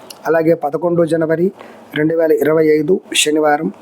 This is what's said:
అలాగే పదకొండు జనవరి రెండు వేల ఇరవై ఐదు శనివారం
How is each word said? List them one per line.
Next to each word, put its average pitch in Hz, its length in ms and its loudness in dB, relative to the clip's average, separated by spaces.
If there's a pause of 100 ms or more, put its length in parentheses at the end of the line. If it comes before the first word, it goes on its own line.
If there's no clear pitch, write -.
(260)
అలాగే 160 280 2
పదకొండు 170 500 -2
జనవరి 160 480 0 (420)
రెండు 156 200 -2
వేల 165 180 2
ఇరవై 156 340 2
ఐదు 151 340 2 (140)
శనివారం 151 680 0